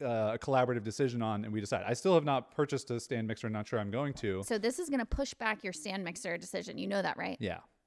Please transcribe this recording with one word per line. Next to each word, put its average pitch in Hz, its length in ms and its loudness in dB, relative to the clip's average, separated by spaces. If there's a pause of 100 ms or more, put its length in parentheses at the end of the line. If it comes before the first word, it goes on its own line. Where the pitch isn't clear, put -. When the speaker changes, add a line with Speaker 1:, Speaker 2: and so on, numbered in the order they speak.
Speaker 1:
uh, 113 320 2
a 120 40 -2
collaborative 127 460 4
decision 120 380 0
on, 107 220 0
and 110 80 -4
we 107 80 0
decide. 101 260 0
I 117 80 2
still 185 200 4
have 160 100 6
not 135 260 0
purchased 143 400 0
a 117 100 0
stand 113 260 -2
mixer, 113 220 -2
not 107 180 -2
sure 120 120 0
I'm 101 120 -2
going 135 240 0
to. 95 300 0
Speaker 2:
So 226 140 0
this 226 200 0
is 349 120 -4
gonna 254 160 0
push - 280 -2
back 214 300 -2
your 185 80 -4
stand 196 320 -6
mixer 170 320 -4
decision. 170 420 -6
You 190 100 -4
know 196 140 0
that, 165 140 -2
right? 180 240 -4
Speaker 1:
Yeah. 90 200 -4 (260)